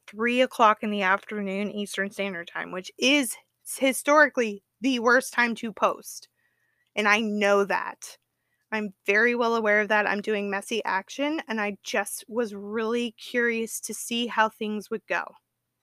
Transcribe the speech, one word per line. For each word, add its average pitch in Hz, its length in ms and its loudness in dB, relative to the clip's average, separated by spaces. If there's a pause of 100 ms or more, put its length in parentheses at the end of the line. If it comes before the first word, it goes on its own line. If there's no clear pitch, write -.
three 233 360 0
o'clock 226 400 4
in 214 80 -2
the 202 120 -2
afternoon 196 720 -2
Eastern 196 380 -6
Standard 190 420 -8
Time, 170 180 -8
which 185 280 -10
is 269 380 4 (300)
s-, - 120 -10
historically 262 840 2 (180)
the 247 200 2
worst 240 320 2
time 233 240 0
to 226 160 -8
post. - 560 -4 (640)
And 208 140 0
I 208 120 4
know 208 440 2
that. - 520 -6 (560)
I'm 214 220 -4 (120)
very 220 280 4
well 233 220 2
aware 214 240 4
of 208 80 0
that. 208 180 4
I'm 202 140 -2
doing 202 280 -2
messy 202 360 -4
action, 285 640 -4
and 226 120 -4
I 208 220 -4
just - 460 -4
was 220 260 -4
really 220 640 -4
curious 233 640 -2
to - 120 -8
see 233 360 -4
how 220 200 2
things 214 420 -8
would 220 180 -8
go. 175 160 -2 (580)